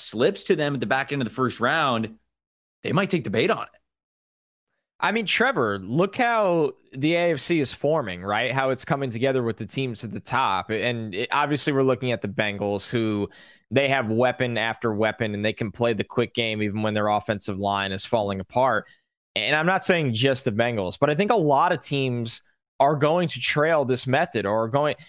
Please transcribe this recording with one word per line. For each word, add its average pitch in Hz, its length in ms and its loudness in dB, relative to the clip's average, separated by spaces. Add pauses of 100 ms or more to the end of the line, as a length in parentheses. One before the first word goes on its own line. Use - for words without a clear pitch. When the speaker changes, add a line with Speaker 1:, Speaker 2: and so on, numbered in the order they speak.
Speaker 1:
slips 160 380 0
to 190 120 2
them 143 200 0
at 120 40 -4
the 120 60 -2
back 131 260 0
end 139 120 -2
of 110 40 -2
the 107 60 -8
first 127 260 0
round, 120 540 0 (720)
they 107 80 -2
might 190 180 2
take 160 140 0
the 104 80 -6
bait 127 180 2
on 208 140 -2
it. - 60 -12 (1300)
Speaker 2:
I 185 120 0
mean, 220 140 -2
Trevor, 151 540 2
look 147 360 0
how 202 580 2 (180)
the 151 240 0
A 170 180 2
F 135 60 -2
C 170 200 2
is 127 140 0
forming, 123 480 -2
right? 107 300 0
How 135 180 0
it's 127 160 -2
coming 139 240 -2
together 127 320 0
with 113 160 -4
the 110 80 -8
teams 127 380 -6
at 104 80 -10
the 104 80 -10
top. 104 500 -2
And 110 460 -2
it, 117 160 -4
obviously 143 420 0
we're 135 80 2
looking 127 300 0
at 113 100 -4
the 104 60 -4
Bengals, 101 600 -2
who 107 400 0 (440)
they 135 180 2
have 131 220 0
weapon 120 480 0
after 113 340 -2
weapon, 107 400 0
and 104 100 -4
they 110 100 0
can 107 180 -6
play 117 220 0
the 104 100 -2
quick - 320 -2
game 110 260 -2
even 107 220 -2
when 107 100 0
their 107 140 0
offensive 104 500 -2
line 98 340 -2
is 95 140 -4
falling 101 340 0
apart. 123 460 0 (500)
And 107 200 0
I'm 156 100 0
not 180 180 2
saying 156 300 2
just 123 320 0
the 120 60 0
Bengals, 107 480 -2
but 143 100 4
I 151 60 0
think 202 160 0
a 240 40 4
lot 151 360 4
of 165 100 -2
teams 123 600 -4 (380)
are 143 160 4
going 156 340 2
to 123 100 -8
trail 151 460 2
this 123 220 0
method 131 380 0
or 110 180 2
are 113 40 -2
going, 139 280 0 (140)